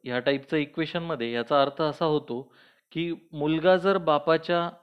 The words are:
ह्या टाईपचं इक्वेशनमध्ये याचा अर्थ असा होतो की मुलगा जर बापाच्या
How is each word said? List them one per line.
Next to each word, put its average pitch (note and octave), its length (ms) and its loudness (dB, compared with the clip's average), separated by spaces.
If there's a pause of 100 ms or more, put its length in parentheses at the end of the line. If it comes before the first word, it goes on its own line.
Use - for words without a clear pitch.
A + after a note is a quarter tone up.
ह्या B2 160 -2
टाईपचं C#3 380 0
इक्वेशनमध्ये D3+ 720 -4
याचा A#2+ 300 2
अर्थ C#3 200 0
असा D3+ 240 -2
होतो D3 360 -2 (520)
की E3+ 180 -4 (220)
मुलगा D#3+ 440 2
जर F#3+ 220 2
बापाच्या E3 680 0 (140)